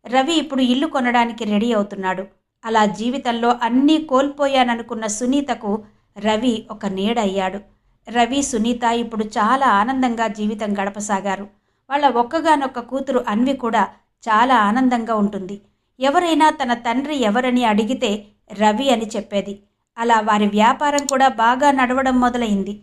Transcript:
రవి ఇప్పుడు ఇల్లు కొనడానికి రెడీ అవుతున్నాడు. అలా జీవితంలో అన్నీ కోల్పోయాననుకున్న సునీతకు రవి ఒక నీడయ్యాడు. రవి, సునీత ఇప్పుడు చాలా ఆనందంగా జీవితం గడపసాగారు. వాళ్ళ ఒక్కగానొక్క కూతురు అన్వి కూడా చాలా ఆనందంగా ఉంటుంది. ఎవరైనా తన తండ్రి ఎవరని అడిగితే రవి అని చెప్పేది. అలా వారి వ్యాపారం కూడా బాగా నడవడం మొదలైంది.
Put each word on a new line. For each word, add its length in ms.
రవి 280
ఇప్పుడు 260
ఇల్లు 260
కొనడానికి 580
రెడీ 280
అవుతున్నాడు. 540
అలా 200
జీవితంలో 760
అన్నీ 360
కోల్పోయాననుకున్న 1080
సునీతకు 800
రవి 520
ఒక 160
నీడయ్యాడు. 760
రవి, 320
సునీత 420
ఇప్పుడు 400
చాలా 420
ఆనందంగా 600
జీవితం 460
గడపసాగారు. 760
వాళ్ళ 180
ఒక్కగానొక్క 720
కూతురు 480
అన్వి 280
కూడా 320
చాలా 280
ఆనందంగా 580
ఉంటుంది. 460
ఎవరైనా 500
తన 240
తండ్రి 420
ఎవరని 480
అడిగితే 600
రవి 380
అని 160
చెప్పేది. 420
అలా 220
వారి 260
వ్యాపారం 600
కూడా 220
బాగా 420
నడవడం 500
మొదలైంది. 520